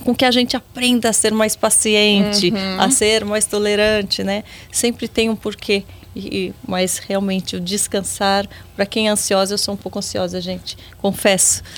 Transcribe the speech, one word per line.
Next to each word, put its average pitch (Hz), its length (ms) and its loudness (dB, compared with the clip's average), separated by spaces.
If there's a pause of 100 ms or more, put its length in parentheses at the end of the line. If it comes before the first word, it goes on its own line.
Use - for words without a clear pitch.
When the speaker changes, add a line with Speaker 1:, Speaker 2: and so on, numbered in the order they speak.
Speaker 1:
com 247 100 2
que 247 100 2
a 254 60 6
gente 247 260 2
aprenda 247 540 0
a 214 40 0
ser 214 200 2
mais 214 220 2
paciente, 208 960 4
Speaker 2:
Uhum. 190 280 -2
Speaker 1:
a 190 120 4
ser 214 340 2
mais 214 220 0
tolerante, 208 760 0
né? 202 200 -2 (280)
Sempre 240 360 -2
tem 226 240 0
um 214 40 0
porquê. 202 480 -2 (300)
E, 202 60 -10 (280)
e, - 60 -8 (140)
mas 185 300 -2
realmente 196 580 -2
o 185 60 -6
descansar, 196 840 -2 (300)
pra 202 100 2
quem 214 220 -2
é 208 40 2
ansiosa, 196 420 0
eu 208 40 -4
sou 202 180 -2
um - 20 -12
pouco 196 220 -10
ansiosa, 185 420 -4
gente, 180 360 -8 (240)
confesso. 196 600 2 (140)